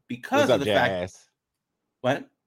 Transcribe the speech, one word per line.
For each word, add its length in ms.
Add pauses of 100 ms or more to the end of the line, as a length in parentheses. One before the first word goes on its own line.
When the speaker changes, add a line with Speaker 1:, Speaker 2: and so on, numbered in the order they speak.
Speaker 1:
because 420
Speaker 2:
What's 40
Speaker 1:
of 80
Speaker 2:
up, 60
Speaker 1:
the 80
fact 180
Speaker 2:
Jazz? 360 (720)
Speaker 1:
What? 260 (180)